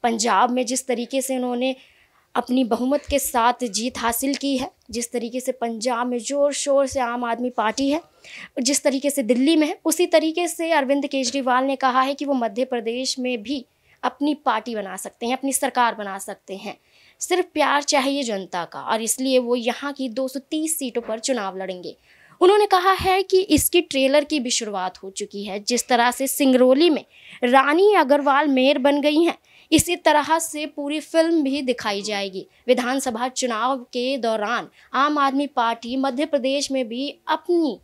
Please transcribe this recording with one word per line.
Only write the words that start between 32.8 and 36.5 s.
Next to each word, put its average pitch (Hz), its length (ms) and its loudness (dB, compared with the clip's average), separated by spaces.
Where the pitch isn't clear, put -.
चुनाव 254 500 -2
के 247 400 -6
दौरान 220 520 -2
आम 285 240 2
आदमी 277 300 0
पार्टी 233 500 -2
मध्य 269 280 0
प्रदेश 277 460 -2